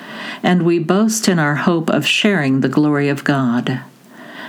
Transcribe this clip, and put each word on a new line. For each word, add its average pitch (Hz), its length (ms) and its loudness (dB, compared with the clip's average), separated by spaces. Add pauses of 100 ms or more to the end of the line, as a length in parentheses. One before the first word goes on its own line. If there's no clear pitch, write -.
(420)
And 180 200 2
we 170 160 2
boast 196 500 0
in 180 100 2
our 147 180 0
hope 165 340 0
of 139 160 0
sharing 139 560 2
the 131 80 0
glory 143 400 2
of 143 140 -4
God. 131 580 0 (680)